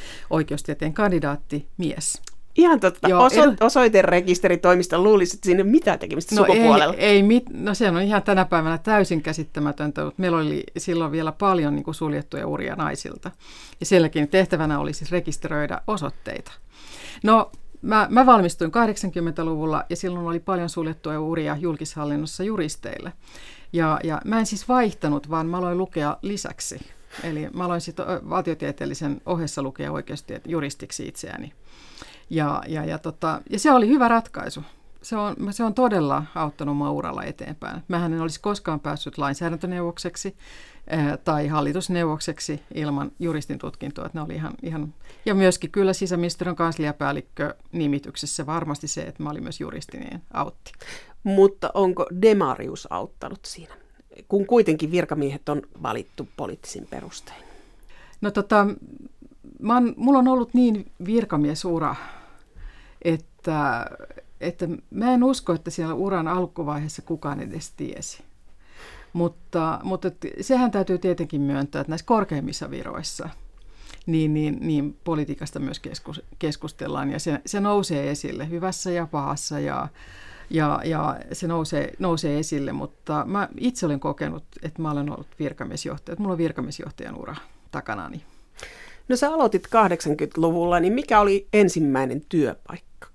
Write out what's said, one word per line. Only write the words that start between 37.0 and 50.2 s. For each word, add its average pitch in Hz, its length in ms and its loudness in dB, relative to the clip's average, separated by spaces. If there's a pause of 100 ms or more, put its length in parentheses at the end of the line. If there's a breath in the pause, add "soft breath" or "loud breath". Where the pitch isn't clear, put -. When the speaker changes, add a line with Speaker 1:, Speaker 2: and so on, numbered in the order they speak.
Speaker 1:
eteenpäin. - 640 -10
Mähän 170 260 -2
en 165 80 -2
olisi 160 200 -6
koskaan 202 380 -4
päässyt - 380 -8
lainsäädäntöneuvokseksi, 170 1160 -6 (520 soft breath)
eh, 156 120 -2 (240)
tai 151 240 0
hallitusneuvokseksi 156 1120 -2 (120)
ilman 143 460 -4
juristin 156 400 -4
tutkintoa. - 460 -10
Et - 80 -10
ne 165 80 -8
oli 156 140 -8
ihan, 156 180 -8 (100)
ihan, 151 300 -8 (320 soft breath)
ja 208 100 2
myöskin 185 360 4
kyllä 190 220 2
sisäministeriön 175 600 -2
kansliapäällikkö 151 1000 -4 (160)
nimityksessä 143 720 -4
varmasti 151 420 -6
se, 151 140 -8
että - 220 -12
mä 151 60 -6
olin 151 140 -10
myös - 160 -10
juristi, - 380 -12
niin - 240 -14 (120)